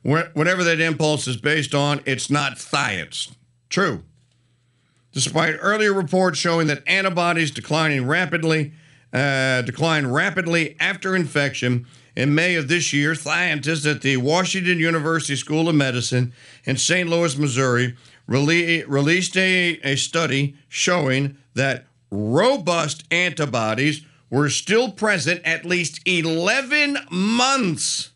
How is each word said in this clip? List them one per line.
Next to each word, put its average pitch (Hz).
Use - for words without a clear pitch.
Wha-, 165
whatever 180
that 170
impulse 156
is 123
based 147
on, 143
it's 131
not 143
science. 110
True. 135
Despite 156
earlier 208
reports 185
showing 165
that -
antibodies 170
declining 147
rapidly, 160
uh, 135
decline 147
rapidly 165
after 185
infection, 131
in 139
May 175
of 151
this 165
year, 147
scientists 156
at 147
the 135
Washington 175
University 160
School 160
of 160
Medicine 123
in 135
Saint 175
Louis, 170
Missouri, 127
rele-, 165
released 160
a, 185
a 139
study 143
showing 139
that 131
robust 156
antibodies 143
were 139
still 220
present 180
at 165
least 175
eleven 233
months 226